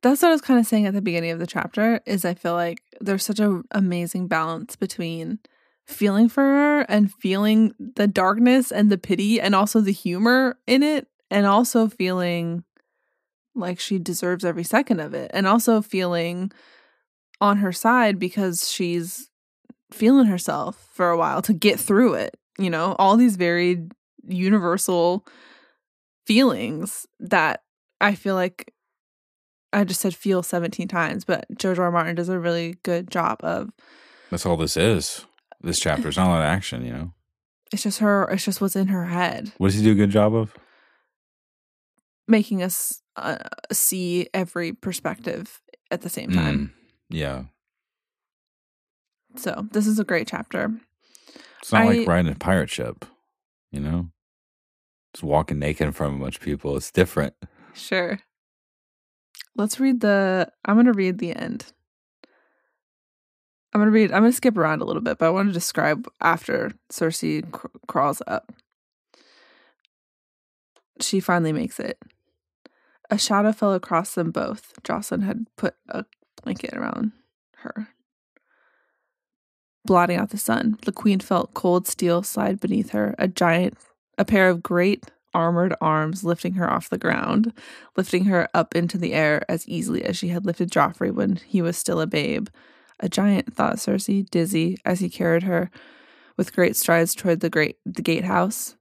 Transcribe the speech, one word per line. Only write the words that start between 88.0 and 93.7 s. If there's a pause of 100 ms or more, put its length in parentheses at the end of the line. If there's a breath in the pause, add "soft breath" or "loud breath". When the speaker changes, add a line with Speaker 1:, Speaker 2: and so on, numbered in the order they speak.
Speaker 1:
her
up
into
the
air
as
easily
as
she
had
lifted
Joffrey
when (100)
he
was
still
a
babe. (520 soft breath)
"A
giant,"
thought